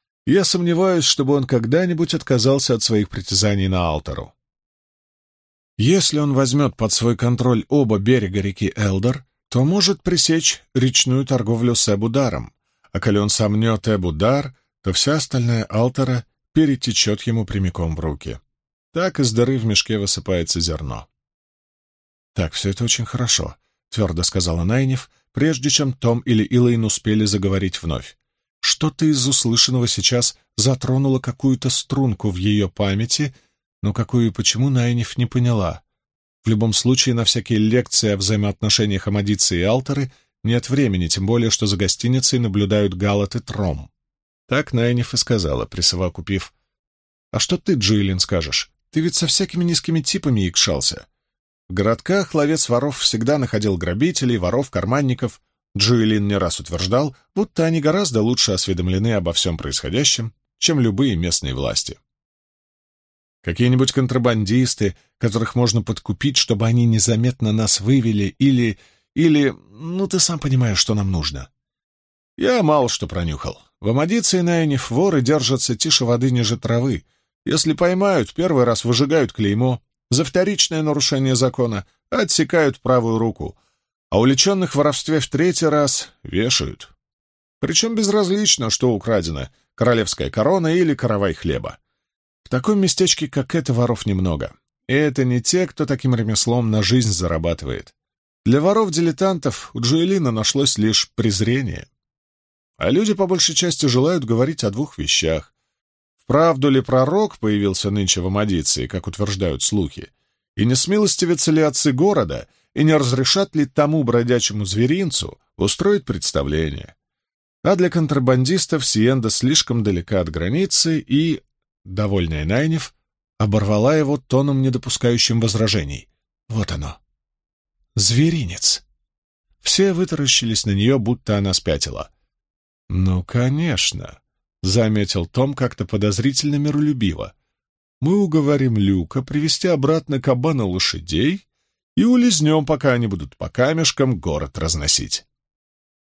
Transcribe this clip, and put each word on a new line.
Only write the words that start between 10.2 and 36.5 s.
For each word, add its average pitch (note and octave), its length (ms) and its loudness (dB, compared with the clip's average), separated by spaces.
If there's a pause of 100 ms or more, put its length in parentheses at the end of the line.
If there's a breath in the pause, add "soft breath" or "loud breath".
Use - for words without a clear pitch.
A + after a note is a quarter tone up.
речную C3 500 0
торговлю A#2 500 0
с - 160 0
Эбударом, G#2+ 640 -2 (380)
а G2 80 -6
коли G2+ 180 2
он G2+ 120 2
сомнет A2 580 0
Эбудар, G#2+ 680 -2 (280)
то F#2+ 100 -2
вся D3 220 0
остальная A#2+ 500 0
Алтера B2+ 600 0 (280)
перетечет C3 680 0
ему A2+ 220 -2
прямиком F2+ 500 -2
в D2+ 40 -8
руки. D2 400 -6 (540)
Так F3+ 260 -2
из B2 140 4
дыры A#2+ 240 2
в A2+ 80 -4
мешке A2 320 0
высыпается F2+ 600 -2
зерно. D2+ 480 -6 (1300)
«Так, E2+ 180 -4
все - 160 -4
это G2 140 -4
очень A#2 220 -2
хорошо», — A#2 500 -2 (340)
твердо F2 320 -2
сказала E2+ 420 0
Найниф, B2+ 460 0 (240)
прежде C#3+ 360 0
чем C#3 240 0
Том A#2 260 0
или A2+ 240 2
Илэйн A#2+ 420 2
успели G#2+ 400 0
заговорить F#2+ 560 -2
вновь. D2+ 360 -6 (440)
Что-то - 440 -2
из C#3 220 2
услышанного B2 600 2
сейчас - 500 0 (180 soft breath)
затронуло C3 640 0
какую-то C3 500 -2
струнку B2+ 600 -2
в F2+ 80 -4
ее G2+ 320 0
памяти, A2+ 640 -2 (460 soft breath)
но G#2 120 -2
какую A#2 340 0
и G#2 40 -2
почему A#2+ 380 -2
Найниф A#2+ 480 -2
не B2 80 0
поняла. A#2 560 0 (640)
В A2 60 -2
любом A2 240 2